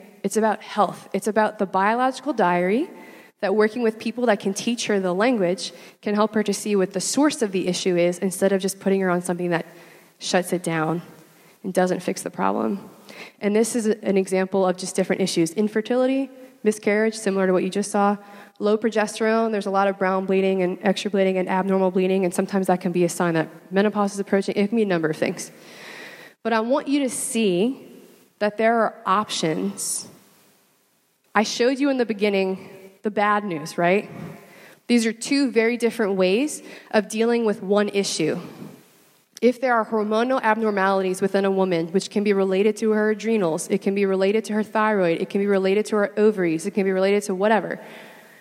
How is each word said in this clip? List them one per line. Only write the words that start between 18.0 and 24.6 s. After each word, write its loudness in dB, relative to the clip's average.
Low 2
progesterone, 0
there's -2
a -4
lot 2
of -2
brown 0
bleeding 2
and -2
extra 0
bleeding 2
and 0
abnormal 2
bleeding, 2
and 0
sometimes -2
that 2
can -4
be 2
a 2
sign 0
that 0
menopause 0
is -8
approaching. 0
It 2